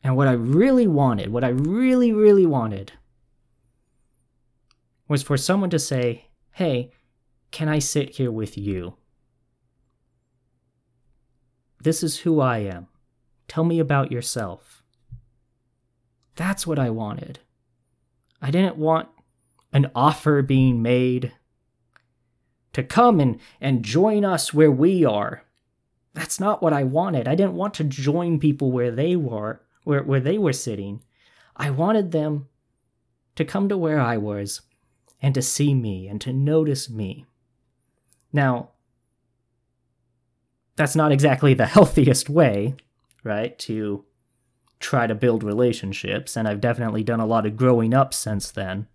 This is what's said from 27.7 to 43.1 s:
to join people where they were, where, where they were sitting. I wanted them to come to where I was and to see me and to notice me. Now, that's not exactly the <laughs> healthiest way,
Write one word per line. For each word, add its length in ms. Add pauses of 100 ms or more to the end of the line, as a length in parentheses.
to 100
join 540
people 320
where 200
they 260
were, 460 (220)
where, 180
where 180
they 180
were 140
sitting. 500 (540)
I 140
wanted 420
them 360 (840)
to 100
come 240
to 80
where 240
I 160
was 440 (600)
and 140
to 80
see 320
me 320
and 140
to 120
notice 560
me. 380 (1040)
Now, 380 (2000)
that's 180
not 160
exactly 440
the 120
<laughs> 80
healthiest 560
way, 460 (480)